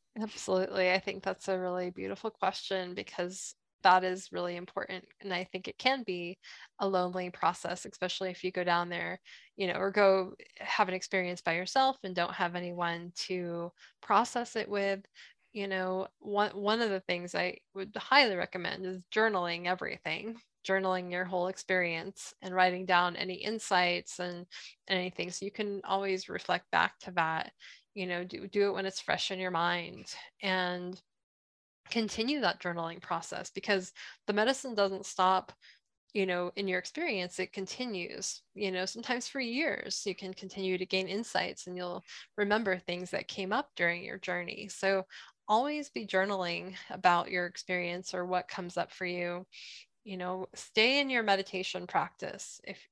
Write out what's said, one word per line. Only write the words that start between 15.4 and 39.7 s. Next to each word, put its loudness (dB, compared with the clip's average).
You -4
know, -2
one, 2
one 2
of 2
the 0
things -4
I 0
would -10
highly 6
recommend -4
is -6
journaling 2
everything, -4
journaling 2
your 0
whole 2
experience -2
and -6
writing 6
down 6
any -4
insights 0
and -6
anything. 0
So -8
you -6
can -2
always 0
reflect -2
back 4
to -10
that, 0
you -4
know, -2
do, -10
do 4
it 2
when -2
it's -6
fresh 2
in -4
your -2
mind -2
and -2
continue 0
that 2
journaling -4
process, -4
because 0
the 2
medicine 2
doesn't 2
stop, 4
you 4
know, 0
in -2
your 2
experience, -2
it -4
continues, -6
you -2
know, -2
sometimes -4
for -4
years, -2